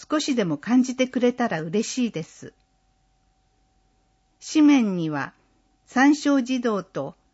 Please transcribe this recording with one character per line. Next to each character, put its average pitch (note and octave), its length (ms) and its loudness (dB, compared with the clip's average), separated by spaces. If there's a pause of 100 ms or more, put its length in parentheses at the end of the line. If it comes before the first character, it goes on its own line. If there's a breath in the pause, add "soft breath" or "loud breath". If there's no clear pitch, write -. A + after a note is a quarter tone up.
(100)
少 D#4 80 0
し D4 160 -4
で A3 100 0
も D3+ 140 -2
感 B3 240 2
じ B3+ 140 -4
て B3+ 100 0
く B3+ 140 -4
れ B3 120 2
た B3 140 -4
ら F3+ 140 -4
嬉 E3+ 280 -4
し B3 180 -4
い G3+ 40 -4
で D#3+ 140 -8
す。 - 280 -20 (2000)
紙 D4+ 140 6
面 A#3 300 4
に D#3+ 140 -2
は、 C#3 220 -6 (540)
三 C#4+ 300 4
小 C#4+ 260 0
児 B3+ 180 -4
童 G#3+ 220 -2
と D3+ 320 -10 (200)